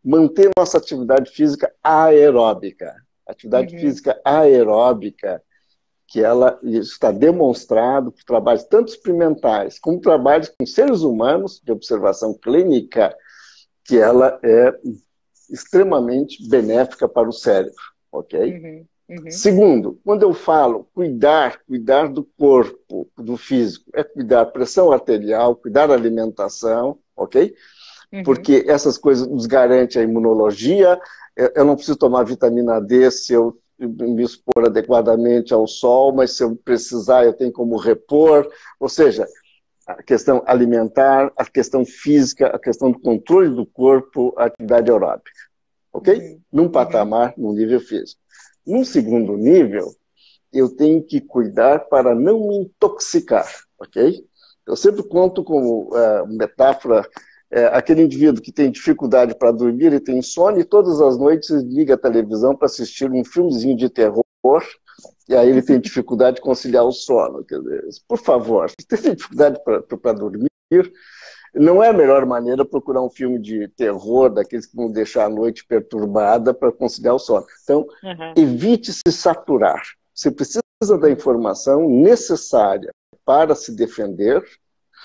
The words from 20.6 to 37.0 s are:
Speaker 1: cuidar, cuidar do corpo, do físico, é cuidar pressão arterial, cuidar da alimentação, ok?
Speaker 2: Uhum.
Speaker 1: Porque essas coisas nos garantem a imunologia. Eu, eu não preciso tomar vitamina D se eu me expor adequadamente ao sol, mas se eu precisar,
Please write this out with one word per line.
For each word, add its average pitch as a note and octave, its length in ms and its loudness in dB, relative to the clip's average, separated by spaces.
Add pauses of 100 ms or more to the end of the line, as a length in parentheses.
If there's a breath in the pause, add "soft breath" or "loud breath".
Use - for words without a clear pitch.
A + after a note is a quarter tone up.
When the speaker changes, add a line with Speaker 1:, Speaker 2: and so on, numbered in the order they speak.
Speaker 1:
cuidar, D3 760 0
cuidar C3+ 420 0
do C#3 140 -8
corpo, B2+ 840 0 (100)
do A#2+ 200 -10
físico, A#2+ 560 -4
é D3+ 100 -4
cuidar A#2+ 440 0
pressão D3+ 440 0
arterial, A#2 640 0
cuidar C3+ 320 0
da D3 60 2
alimentação, A2+ 1040 -4 (180)
ok? C3 400 -2 (560 soft breath)
Speaker 2:
Uhum. G3 120 -12
Speaker 1:
Porque C#3 440 0
essas C#3+ 300 0
coisas C3 300 0
nos B2 180 -6
garantem B2 560 2
a A2+ 40 2
imunologia. A2+ 920 0 (360 loud breath)
Eu, B2 220 0
eu C#3+ 80 4
não D3 100 2
preciso C#3+ 220 -6
tomar B2 260 2
vitamina A#2 580 -2
D B2 300 2
se - 220 -6
eu A#2 240 0 (200)
me A#2 460 -6
expor A#2+ 420 -4
adequadamente A#2 880 0
ao A2 140 0
sol, C3 460 0
mas C3 240 -2
se C3 60 -2
eu A2+ 120 -4
precisar, A#2+ 720 0